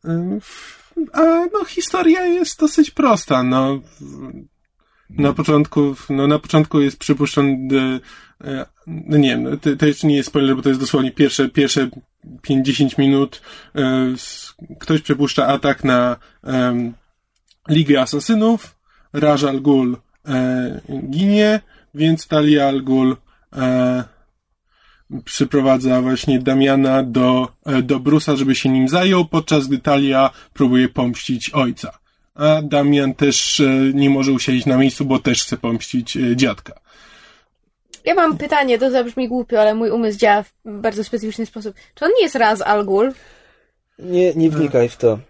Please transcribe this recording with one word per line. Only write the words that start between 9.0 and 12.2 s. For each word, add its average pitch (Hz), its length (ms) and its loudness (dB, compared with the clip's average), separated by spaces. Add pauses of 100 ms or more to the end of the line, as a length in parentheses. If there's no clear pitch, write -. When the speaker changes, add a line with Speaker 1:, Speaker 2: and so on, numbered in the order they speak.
Speaker 1:
nie 139 120 6
wiem, 120 140 -2
no, 127 140 -6
to, 147 200 -2
to 151 100 2
jeszcze 147 200 0
nie 147 100 4
jest 135 120 -2
spoiler, 135 280 2
bo 127 60 -8
to 139 60 2
jest 131 120 0
dosłownie 131 320 -2
pierwsze, 135 360 2
pierwsze 135 400 0 (540)